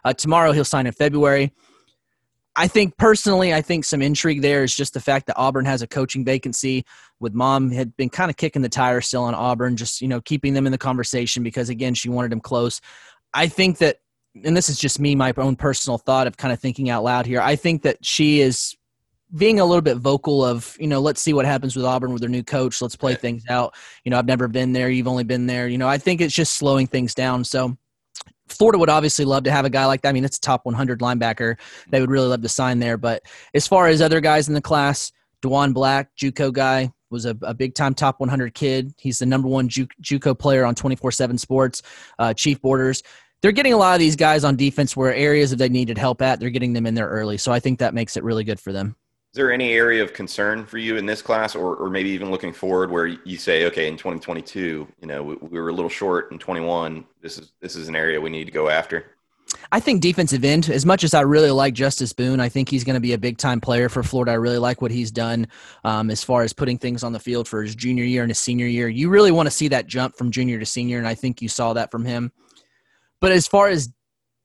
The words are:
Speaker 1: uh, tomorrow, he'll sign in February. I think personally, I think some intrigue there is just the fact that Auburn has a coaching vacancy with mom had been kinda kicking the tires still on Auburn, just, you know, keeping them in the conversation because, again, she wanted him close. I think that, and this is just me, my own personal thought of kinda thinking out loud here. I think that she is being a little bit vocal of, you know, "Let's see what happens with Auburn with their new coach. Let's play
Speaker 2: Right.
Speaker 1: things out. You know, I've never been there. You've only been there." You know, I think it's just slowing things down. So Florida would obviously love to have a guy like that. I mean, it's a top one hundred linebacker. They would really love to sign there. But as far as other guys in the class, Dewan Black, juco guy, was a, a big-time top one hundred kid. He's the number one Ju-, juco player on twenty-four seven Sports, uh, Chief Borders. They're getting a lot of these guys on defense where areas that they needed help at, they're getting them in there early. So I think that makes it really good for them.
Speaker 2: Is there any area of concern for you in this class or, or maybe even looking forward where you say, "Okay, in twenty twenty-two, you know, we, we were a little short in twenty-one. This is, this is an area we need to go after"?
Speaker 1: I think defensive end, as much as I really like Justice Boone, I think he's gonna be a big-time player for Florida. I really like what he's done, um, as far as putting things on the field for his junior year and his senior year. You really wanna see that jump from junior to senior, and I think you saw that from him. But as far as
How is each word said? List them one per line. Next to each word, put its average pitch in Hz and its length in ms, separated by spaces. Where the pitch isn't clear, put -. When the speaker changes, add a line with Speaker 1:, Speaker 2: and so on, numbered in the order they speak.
Speaker 1:
uh, 127 80
tomorrow, 160 400
he'll 143 120
sign 131 220
in 117 60
February. 143 600
I 175 140
think 202 300
personally, 196 540
I 156 80
think 160 240
some 147 160
intrigue 143 400
there 143 220
is 127 140
just 139 180
the 127 60
fact 135 260
that - 100
Auburn 131 280
has 131 180
a 113 60
coaching 135 360
vacancy 131 600
with 110 160
mom 131 380
had 123 240
been 127 140
kinda 175 220
kicking 143 300
the 123 60
tires 123 400
still 123 160
on 120 100
Auburn, 123 420
just, 113 240
you 131 60
know, 123 140
keeping 139 340
them 139 120
in 131 60
the 131 60
conversation 123 640
because, 117 260
again, 127 260
she 120 140
wanted 123 240
him 110 80
close. 120 400
I 160 140
think 185 300
that, 156 220
and 165 120
this 180 120
is 139 100
just - 220
me, 143 140
my 131 220
own 131 200
personal 135 420
thought 131 280
of 113 100
kinda 127 200
thinking 131 340
out 113 120
loud 123 240
here. 123 140
I 135 160
think 165 260
that - 220
she 151 360
is 131 360
being 208 220
a 190 60
little 175 180
bit 135 140
vocal 139 480
of, 120 340
you 156 80
know, 143 140
"Let's 143 200
see 160 120
what 139 120
happens 135 320
with 127 80
Auburn 127 280
with 120 80
their 120 100
new 123 120
coach. 131 380
Let's 120 160
play 131 160
Speaker 2:
Right. 123 80
Speaker 1:
things 120 280
out. 123 260
You 123 60
know, 123 80
I've 120 80
never 127 220
been 127 240
there. 127 180
You've 127 180
only 127 160
been 123 220
there." 123 220
You 123 100
know, 127 100
I 143 100
think 175 220
it's 156 140
just 165 200
slowing 135 320
things 123 280
down. 127 300
So 127 320
Florida 214 300
would 165 100
obviously 151 380
love 135 180
to 135 60
have 139 160
a 135 40
guy 135 140
like 135 180
that. 139 60
I 139 40
mean, 131 120
it's - 140
a - 20
top 127 240
one 120 100
hundred 123 260
linebacker. 117 560
They 131 100
would 127 100
really 131 180
love 123 140
to 113 60
sign 127 300
there. 117 180
But 117 260
as 147 140
far 185 220
as 160 120
other 160 200
guys 151 280
in 151 60
the 147 80
class, 143 500
Dewan 135 320
Black, 135 420
juco 139 340
guy, 131 420
was 120 160
a, 113 160
a 117 120
big-time 135 400
top 135 260
one 131 100
hundred 127 240
kid. 131 440
He's 127 200
the 127 80
number 131 220
one 131 200
Ju-, 131 200
juco 139 380
player 135 260
on 120 100
twenty-four 131 360
seven 123 260
Sports, 131 460
uh, 113 140
Chief 139 300
Borders. 131 400
They're 208 100
getting 262 220
a - 20
lot 185 180
of 175 60
these 156 160
guys 156 260
on 139 140
defense 139 400
where 131 180
areas 147 360
that 131 60
they 127 120
needed 123 280
help 123 260
at, 131 180
they're 120 100
getting 123 220
them 117 140
in 113 80
there 107 140
early. 107 300
So 127 140
I 123 80
think 131 180
that 117 160
makes 113 220
it - 80
really 110 180
good 104 160
for 98 140
them. 98 240
Speaker 2:
Is - 40
there 131 160
any 123 220
area 113 280
of 92 100
concern 107 540
for 113 120
you 110 180
in 101 100
this 107 160
class 110 320
or, 90 220
or 95 120
maybe 95 220
even 95 220
looking 90 200
forward 92 380
where 85 160
you 87 300
say, 85 300
"Okay, 85 200
in 78 100
twenty 85 220
twenty-two, 82 720
you 87 60
know, 73 160
we, 73 140
we 85 240
were 82 80
a 82 40
little 85 180
short 90 420
in 78 60
twenty-one. 82 640
This 82 160
is, 78 220
this 90 160
is 80 120
an 80 60
area 80 260
we 80 100
need 78 160
to - 40
go 78 200
after"? 80 420
Speaker 1:
I 220 100
think 220 200
defensive 151 440
end, 156 260
as 135 140
much 185 200
as 160 100
I 151 60
really 147 300
like 135 240
Justice 131 380
Boone, 127 280
I 120 80
think 135 200
he's 127 160
gonna 131 160
be 120 120
a 117 60
big-time 123 420
player 120 280
for 123 140
Florida. 120 300
I 117 40
really 120 220
like 120 240
what 117 80
he's 117 200
done, 117 360
um, 110 260
as 104 140
far 123 180
as 113 100
putting 123 260
things 123 260
on 117 80
the 110 80
field 120 260
for 107 160
his 107 120
junior 123 300
year 123 180
and 117 80
his 107 80
senior 123 280
year. 120 220
You 135 220
really 202 200
wanna 165 200
see 151 180
that 131 180
jump 127 300
from 123 140
junior 123 280
to 110 80
senior, 123 320
and 117 80
I 113 80
think 120 280
you 113 60
saw 117 260
that 113 160
from 117 140
him. 120 280
But 185 120
as 180 140
far 202 220
as 147 220